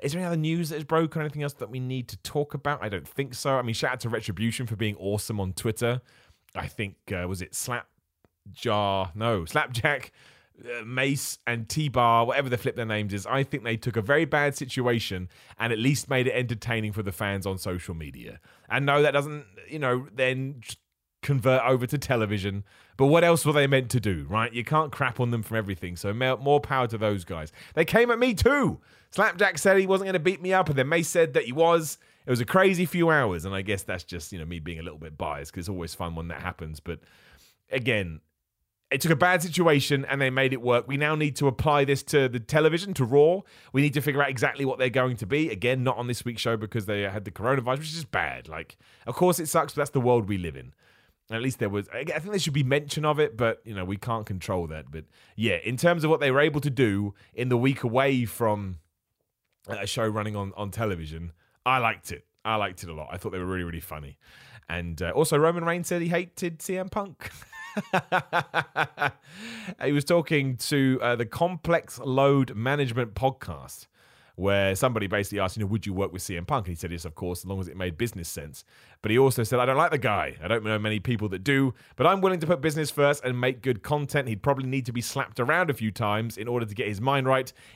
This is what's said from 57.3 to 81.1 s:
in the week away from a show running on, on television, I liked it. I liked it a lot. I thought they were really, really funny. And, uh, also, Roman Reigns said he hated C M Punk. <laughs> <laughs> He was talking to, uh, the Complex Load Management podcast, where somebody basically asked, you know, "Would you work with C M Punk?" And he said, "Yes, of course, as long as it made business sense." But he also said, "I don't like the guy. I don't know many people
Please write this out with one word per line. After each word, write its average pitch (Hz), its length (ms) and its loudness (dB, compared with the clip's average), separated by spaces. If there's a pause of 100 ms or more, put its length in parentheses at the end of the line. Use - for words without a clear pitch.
in 123 140 -4
the 123 100 4
week 131 260 2
away 127 420 2
from 104 540 -2 (920)
a 98 180 -6
show 113 180 -2
running 107 300 -2
on, 98 220 -6
on 101 120 -6
television, 85 600 -6 (340)
I 131 120 2
liked 113 340 -2
it. 76 140 -14 (180)
I 110 140 0
liked 98 260 -4
it 85 60 -10
a 80 40 -10
lot. 76 160 -10
I 87 60 -10
thought 92 160 -8
they 92 80 -6
were 90 60 -4
really, 92 180 -4
really 82 160 -8
funny. 76 380 -14 (500)
And, 85 340 -6
uh, 85 100 -2
also, 151 260 2
Roman 165 260 2
Reigns 170 240 -2
said 175 140 -2
he 170 80 -2
hated 175 520 -4
C 185 160 -6
M 185 120 -6
Punk. 202 460 -8
<laughs> - 160 -20 (400)
<laughs> 160 1200 -2 (720)
He 139 80 0
was 143 140 2
talking 147 520 2
to, 135 440 2
uh, 120 140 2
the 117 100 0
Complex - 760 -2
Load 135 560 4
Management 120 600 -2
podcast, - 720 -6 (480)
where 98 400 2
somebody 110 320 0
basically 101 320 -2
asked, 95 180 -2
you 107 40 -4
know, 101 60 -2
"Would 104 180 -2
you 98 80 -4
work 92 180 -2
with 90 100 -10
C 95 140 -8
M 85 100 -8
Punk?" 120 220 -2
And 87 80 -6
he - 40 -10
said, 87 120 -8
"Yes, 85 140 -8
of 78 100 -12
course, 87 260 -6
as - 40 -14
long 95 140 -6
as 92 80 -6
it 78 100 -14
made 90 200 -4
business 107 300 -4
sense." 73 360 -12 (380)
But 104 100 -2
he 117 60 4
also 131 260 4
said, 123 160 2
"I 123 60 2
don't 131 120 2
like 156 140 2
the 156 60 2
guy. 92 460 0
I 85 40 -6
don't 113 160 0
know 107 160 0
many 107 200 0
people 107 300 -2